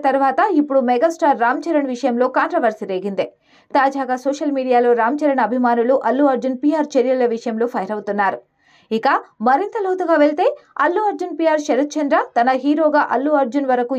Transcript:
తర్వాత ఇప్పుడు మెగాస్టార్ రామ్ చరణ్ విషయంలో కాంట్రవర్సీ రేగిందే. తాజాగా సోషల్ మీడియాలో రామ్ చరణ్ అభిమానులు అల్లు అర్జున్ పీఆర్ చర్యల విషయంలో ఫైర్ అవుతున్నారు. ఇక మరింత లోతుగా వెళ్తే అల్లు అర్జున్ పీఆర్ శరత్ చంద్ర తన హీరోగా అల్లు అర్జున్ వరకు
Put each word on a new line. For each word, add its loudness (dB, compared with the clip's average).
తర్వాత 0
ఇప్పుడు 2
మెగాస్టార్ 2
రామ్ 0
చరణ్ 0
విషయంలో 0
కాంట్రవర్సీ -2
రేగిందే. -4
తాజాగా 0
సోషల్ -2
మీడియాలో 2
రామ్ 0
చరణ్ 2
అభిమానులు 2
అల్లు 2
అర్జున్ -4
పీఆర్ 0
చర్యల 2
విషయంలో -4
ఫైర్ -6
అవుతున్నారు. -2
ఇక 0
మరింత 0
లోతుగా 0
వెళ్తే 2
అల్లు 0
అర్జున్ -6
పీఆర్ 2
శరత్ 0
చంద్ర 0
తన 2
హీరోగా 2
అల్లు 0
అర్జున్ -2
వరకు 0